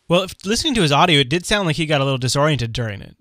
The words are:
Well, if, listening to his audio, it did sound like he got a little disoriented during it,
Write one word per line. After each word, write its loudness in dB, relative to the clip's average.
Well, 4
if, -10
listening -2
to 2
his 4
audio, 4
it 0
did -2
sound 0
like 0
he -2
got 0
a 0
little -2
disoriented 0
during -8
it, -20